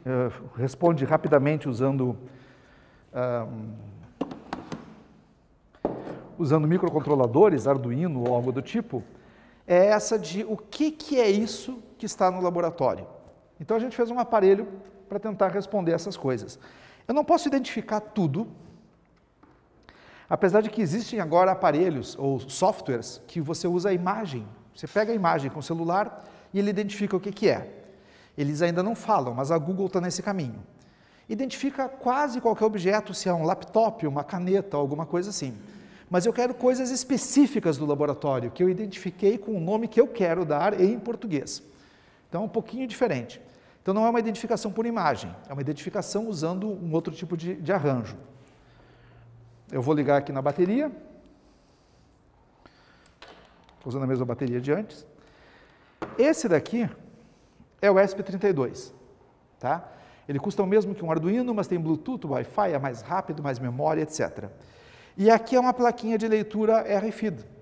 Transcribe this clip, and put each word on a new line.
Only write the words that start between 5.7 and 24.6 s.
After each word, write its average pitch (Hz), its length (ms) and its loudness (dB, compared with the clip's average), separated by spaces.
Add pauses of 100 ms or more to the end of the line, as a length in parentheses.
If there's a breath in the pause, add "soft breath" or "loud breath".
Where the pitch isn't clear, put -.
usando 156 320 4
microcontroladores, 147 1000 4
Arduino 131 600 0
ou 123 60 2
algo 123 180 0
do 127 80 -4
tipo, 170 440 -6 (640 loud breath)
é 180 180 8
essa 214 320 2
de 185 280 -4
o 220 120 -4
que - 320 -2
que 285 300 -2
é 220 100 6
isso 226 500 0 (160)
que 220 120 -8
está 185 240 2
no 185 100 -4
laboratório. 170 640 0 (540)
Então 220 180 -2
a - 20 2
gente 247 160 -4
fez 233 140 0
um 240 80 -4
aparelho 214 500 6 (400)
pra 202 120 -6
tentar 202 300 0
responder 190 420 -2
essas 170 260 -2
coisas. 131 400 -4 (500 loud breath)
Eu 240 60 -2
não 294 100 2
posso 330 240 2
identificar 247 520 -2
tudo, 196 480 0 (1800 loud breath)
apesar 185 340 4
de 214 100 -2
que 233 100 -2
existem 208 380 -2
agora 175 320 4
aparelhos 160 680 0
ou 139 220 0
softwares - 880 -2
que - 120 -8
você 160 280 -4
usa 180 220 0
a 190 40 2
imagem. 175 540 -4 (280)